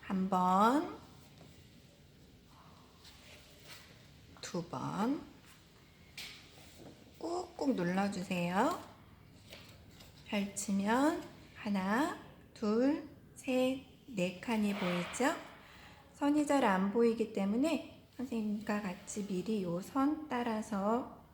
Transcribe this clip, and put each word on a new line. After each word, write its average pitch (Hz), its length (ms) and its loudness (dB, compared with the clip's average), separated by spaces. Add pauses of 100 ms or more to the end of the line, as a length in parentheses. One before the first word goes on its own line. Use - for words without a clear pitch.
한 190 260 -2
번, 196 680 4 (3500)
두 170 220 -6
번, 170 580 -4 (2000)
꾹꾹 339 540 -2
눌러주세요. 185 1040 0 (1500)
펼치면 214 960 2 (340)
하나, 208 580 0 (380)
둘, 240 560 2 (280)
셋, 262 500 0 (180)
네 185 340 -4
칸이 214 360 0
보이죠? 196 600 0 (840)
선이 294 300 2
잘 285 180 4
안 196 280 4
보이기 226 400 4
때문에 240 680 0 (160)
선생님과 214 640 -2
같이 196 440 -6
미리 196 360 0
요 175 180 -2
선 294 480 0
따라서 226 880 -2 (140)